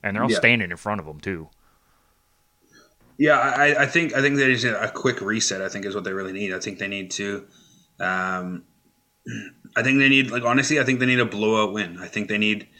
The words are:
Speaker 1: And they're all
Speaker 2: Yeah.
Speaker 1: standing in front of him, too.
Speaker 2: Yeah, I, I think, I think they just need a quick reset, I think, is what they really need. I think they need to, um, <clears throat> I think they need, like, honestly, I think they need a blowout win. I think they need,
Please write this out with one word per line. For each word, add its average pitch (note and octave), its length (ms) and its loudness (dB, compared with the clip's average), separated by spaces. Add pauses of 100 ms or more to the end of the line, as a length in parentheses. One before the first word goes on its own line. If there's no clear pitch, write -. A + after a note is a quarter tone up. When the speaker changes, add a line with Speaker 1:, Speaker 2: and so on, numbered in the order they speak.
Speaker 1:
And G2+ 140 -4
they're A2 80 0
all B2+ 60 0
Speaker 2:
Yeah. G#2+ 80 2
Speaker 1:
standing A#2 320 4
in F2 80 -6
front G#2 240 -4
of D2+ 40 -16
him, D2+ 140 -14
too. E2 300 -8 (1700)
Speaker 2:
Yeah, D3 200 6
I, C#3 440 4
I C#3+ 40 4
think, E3 280 0
I C3+ 80 2
think C#3+ 140 2
they C3+ 160 4
just A#2 120 0
need A#2 100 0
a G#2 160 -2
quick - 300 -2
reset, G2+ 400 -2
I F#2+ 80 -4
think, G2 160 -8
is G2 100 -6
what G2+ 100 -6
they G2 80 -6
really F#2+ 200 -6
need. F#2+ 220 -6
I F#2 60 -8
think G2 180 -10
they G2 100 -6
need G2 240 -8
to, G2+ 340 -6 (540)
um, F#2 640 -4 (640)
<clears throat> - 500 -14
I A2+ 60 0
think C3+ 160 2
they C3+ 100 6
need, C3+ 220 4
like, A#2+ 140 -4
honestly, C3+ 340 2
I C3 60 2
think B2+ 160 0
they B2+ 60 2
need B2+ 140 4
a A#2 60 2
blowout G#2+ 460 0
win. F2+ 260 -6
I F2+ 80 -12
think G2+ 220 -6
they G#2 100 -2
need, G#2+ 300 0 (120)